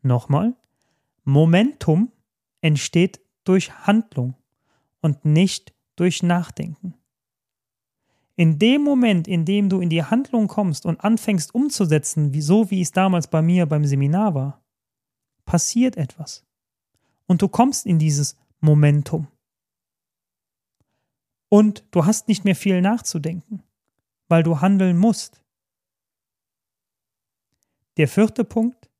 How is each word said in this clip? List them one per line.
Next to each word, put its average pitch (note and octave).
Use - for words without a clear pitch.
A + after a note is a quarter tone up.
Nochmal. C#3+
Momentum E3+
entsteht E3
durch F#3
Handlung G3
und D3
nicht D#3+
durch F3+
Nachdenken. F3
In D#3+
dem B3+
Moment, A#3+
in E3+
dem G3
du F#3+
in F3
die E3
Handlung A3+
kommst F3+
und E3
anfängst G#3
umzusetzen, D#3
wie, D3+
so F#3+
wie F#3+
es -
damals F#3
bei D#3+
mir F3
beim D3+
Seminar D3
war, C#3
passiert A#3
etwas. -
Und F3+
du G3
kommst -
in E3+
dieses D3
Momentum. D3
Und G#3
du E3
hast A3
nicht G#3
mehr G3
viel F#3
nachzudenken, F3+
weil E3
du D#3+
handeln F#3+
musst. -
Der D#3
vierte A3
Punkt. -